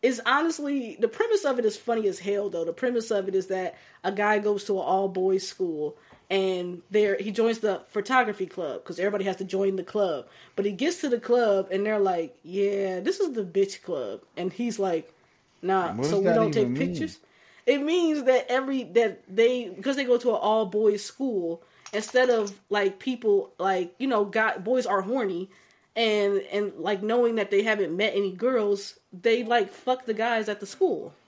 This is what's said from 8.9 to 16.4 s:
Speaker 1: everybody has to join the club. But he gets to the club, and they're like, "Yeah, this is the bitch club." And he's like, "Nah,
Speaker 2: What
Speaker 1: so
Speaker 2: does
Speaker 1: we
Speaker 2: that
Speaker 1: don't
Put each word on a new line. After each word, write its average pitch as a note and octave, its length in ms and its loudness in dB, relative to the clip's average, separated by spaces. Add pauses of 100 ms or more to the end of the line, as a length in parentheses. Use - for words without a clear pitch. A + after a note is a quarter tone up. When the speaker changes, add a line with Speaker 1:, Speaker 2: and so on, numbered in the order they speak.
Speaker 1:
everybody G3 260 0
has F#3+ 120 -2
to G3 80 -8
join F#3+ 320 -2
the F#3 60 -4
club. F3+ 440 -2 (300)
But G3 100 0
he G#3 60 0
gets C#4+ 280 -2
to D4+ 80 -2
the A#3+ 100 0
club, A3 540 2
and G3 140 0
they're G#3+ 120 0
like, F3+ 440 0
"Yeah, G3 580 -2
this D#4+ 180 -2
is F4 140 0
the A3+ 120 -4
bitch F#3+ 380 0
club." A#2+ 380 -6 (160)
And F3+ 160 -4
he's A#3 260 -4
like, F3+ 320 -2 (520)
"Nah, F3+ 320 0
Speaker 2:
What A#2+ 100 -2
Speaker 1:
so D3+ 60 2
Speaker 2:
does G3+ 100 2
Speaker 1:
we G3 60 0
Speaker 2:
that E3+ 80 6
Speaker 1:
don't D#3+ 180 4